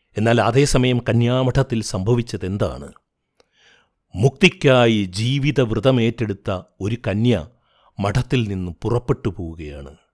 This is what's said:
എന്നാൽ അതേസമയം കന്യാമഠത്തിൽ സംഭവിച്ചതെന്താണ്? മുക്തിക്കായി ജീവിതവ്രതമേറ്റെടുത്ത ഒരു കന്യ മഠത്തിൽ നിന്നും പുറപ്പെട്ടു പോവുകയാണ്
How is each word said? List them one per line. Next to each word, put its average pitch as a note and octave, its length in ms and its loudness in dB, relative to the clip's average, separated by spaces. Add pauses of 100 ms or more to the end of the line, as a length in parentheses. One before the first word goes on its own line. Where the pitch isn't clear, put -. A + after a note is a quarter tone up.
(180)
എന്നാൽ A2+ 240 2
അതേസമയം B2+ 560 2 (120)
കന്യാമഠത്തിൽ B2 760 0
സംഭവിച്ചതെന്താണ്? G#2+ 1080 -4 (1200)
മുക്തിക്കായി B2 880 4
ജീവിതവ്രതമേറ്റെടുത്ത A2+ 1600 0 (200)
ഒരു A#2+ 160 -4 (100)
കന്യ G#2 400 0 (520)
മഠത്തിൽ A2+ 480 -2
നിന്നും F#2 340 -6
പുറപ്പെട്ടു A2+ 480 -2
പോവുകയാണ് D#2+ 680 -12 (180)